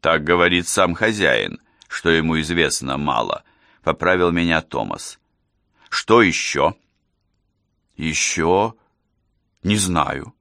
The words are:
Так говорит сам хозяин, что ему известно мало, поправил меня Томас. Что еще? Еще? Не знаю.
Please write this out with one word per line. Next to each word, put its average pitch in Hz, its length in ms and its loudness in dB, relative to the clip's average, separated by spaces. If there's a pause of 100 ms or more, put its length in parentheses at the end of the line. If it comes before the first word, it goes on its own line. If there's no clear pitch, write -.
Так 80 240 0
говорит 87 420 2
сам 90 280 0
хозяин, 82 640 0 (260)
что - 240 -4
ему 80 300 2
известно 76 560 -2
мало, 58 480 -4 (380)
поправил 87 500 0
меня 85 300 0
Томас. 50 580 -10 (680)
Что - 340 4
еще? 82 520 0 (1200)
Еще? 82 800 0 (880)
Не 104 140 0
знаю. 87 640 -2